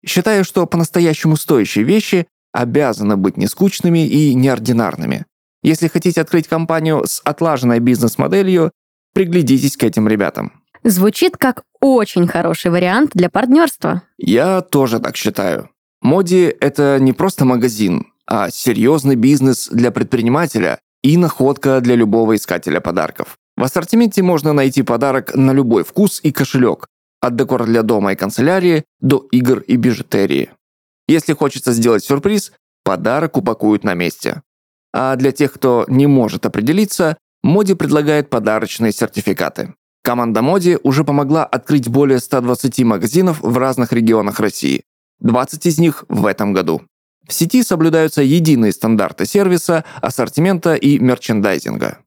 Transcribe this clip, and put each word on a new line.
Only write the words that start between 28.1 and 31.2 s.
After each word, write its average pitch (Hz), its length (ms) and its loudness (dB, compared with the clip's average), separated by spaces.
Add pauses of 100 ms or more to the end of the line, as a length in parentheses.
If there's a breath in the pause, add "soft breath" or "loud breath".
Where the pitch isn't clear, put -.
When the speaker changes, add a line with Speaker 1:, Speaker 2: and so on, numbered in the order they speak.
Speaker 1:
и - 20 -4
канцелярии 160 680 0 (160)
до 135 320 0
игр 123 300 2
и 120 160 0
бижутерии. 101 760 -2 (560)
Если 160 260 0